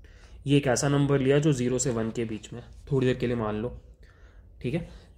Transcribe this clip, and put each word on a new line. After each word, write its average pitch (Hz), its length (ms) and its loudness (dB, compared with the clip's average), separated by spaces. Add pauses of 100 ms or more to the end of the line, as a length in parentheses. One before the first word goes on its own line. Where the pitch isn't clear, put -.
(460)
ये 139 100 6
एक 143 100 4
ऐसा 139 220 2
नंबर 143 320 2
लिया 135 180 4
जो 151 140 4
ज़ीरो 123 260 0
से 131 120 -2
वन 113 200 -2
के 117 140 -4
बीच 110 280 -10
में, 120 100 -12 (280)
थोड़ी 131 160 2
देर 123 100 2
के 127 100 -4
लिए 120 100 -2
मान 107 200 -2
लो, 110 120 -4 (920)
ठीक 127 120 -4
है? 175 60 -2 (380)